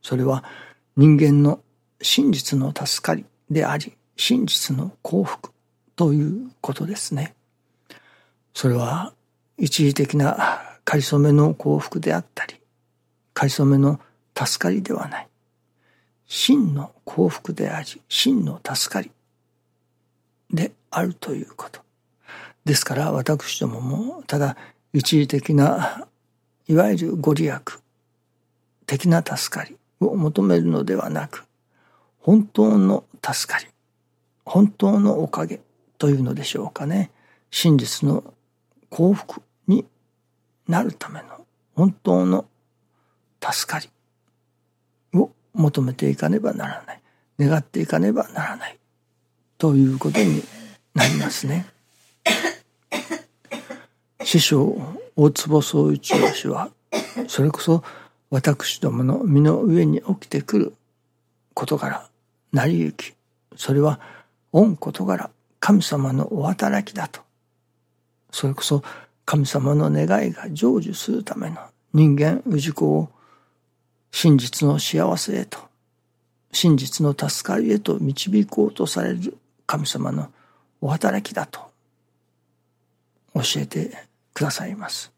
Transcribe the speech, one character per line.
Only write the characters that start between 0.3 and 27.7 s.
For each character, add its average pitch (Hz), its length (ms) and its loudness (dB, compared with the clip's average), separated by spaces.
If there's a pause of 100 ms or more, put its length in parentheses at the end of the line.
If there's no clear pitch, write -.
人 147 200 10
間 147 240 6
の 147 200 2 (400)
真 269 300 2
実 139 280 -2
の 139 160 -2
助 - 300 -6
か 160 100 0
り - 100 -10 (240)
で 156 160 0
あ 147 120 -4
り、 - 160 -10 (240)
真 247 280 0
実 - 300 -2
の 151 160 -4 (100)
幸 190 220 -2
福 - 280 -10 (440)
と 156 180 2
い 151 140 2
う 240 320 -8
こ - 140 -8
と 156 120 -8
で 190 100 -8
す - 200 -8
ね。 143 180 -6 (1200)
そ - 140 -2
れ 120 80 2
は 127 380 -4 (440)
一 160 280 0
時 139 100 2
的 143 220 0
な - 520 -2 (140)
か - 140 0
り 139 60 0
そ 147 140 0
め 143 140 6
の 147 220 6
幸 147 260 0
福 - 200 -8
で 156 140 -2
あ 170 60 -2
っ 175 60 -12 (100)
た - 100 -8
り、 - 100 -18 (800)
か - 120 -2
り 139 40 2
そ 143 160 2
め 139 120 6
の 143 220 4 (360)
助 - 260 -4
か - 80 0
り 196 120 0
で - 120 -6
は - 140 -6
な - 140 -12
い。 - 60 -18 (1000)
真 233 480 2
の 143 160 -8 (140)
幸 175 240 0
福 - 240 -10
で 52 160 -4
あ - 120 -8
り、 - 280 -16
真 247 340 0
の - 200 -6
助 - 300 -6
か 95 80 -2
り - 100 -12 (1400)
で 165 220 -2 (180)
あ 165 100 -2
る 180 120 -2
と - 200 -10
い - 100 -8
う - 120 -20
こ - 160 -16
と。 - 100 -20 (840)
で 147 100 2
す - 100 -2
か 135 100 -6
ら 143 180 -2
私 143 480 -2
ど 135 60 -2
も 117 120 -6
も 214 480 -6
た 147 100 -4
だ 139 200 -2 (340)
一 151 260 2
時 147 100 4
的 143 260 -2
な - 560 2 (600)
い 160 60 4
わ 196 160 4
ゆ 190 80 2
る 190 160 -2
ご 156 180 2
利 151 140 0
益、 135 120 -6 (1300)